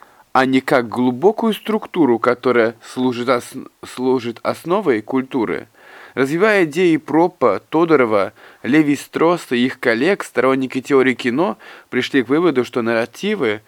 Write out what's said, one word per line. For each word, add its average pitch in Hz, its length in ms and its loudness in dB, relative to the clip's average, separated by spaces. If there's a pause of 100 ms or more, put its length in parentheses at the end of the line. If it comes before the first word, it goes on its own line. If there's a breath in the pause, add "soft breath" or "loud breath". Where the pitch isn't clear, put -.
(340 soft breath)
а 131 120 4
не 131 160 2
как 127 260 0
глубокую 127 680 0
структуру, 170 640 0
которая 120 640 0
служит 123 460 -4
ос-, 120 400 -4 (180)
служит 127 580 -4
основой 156 580 -2
культуры. 127 680 -4 (460 loud breath)
Развивая 175 500 2
идеи 165 320 2
Пропа, 147 760 0
Тодорова, 123 640 2 (320 loud breath)
Леви-Стросса 147 960 0
и 123 80 2
их - 160 -6
коллег, 131 420 0
сторонники 131 560 -2
теории 131 360 2
кино 151 420 -2 (320 loud breath)
пришли 123 340 -2
к 110 60 -8
выводу, 147 340 2
что 120 180 -6
нарративы 117 880 -2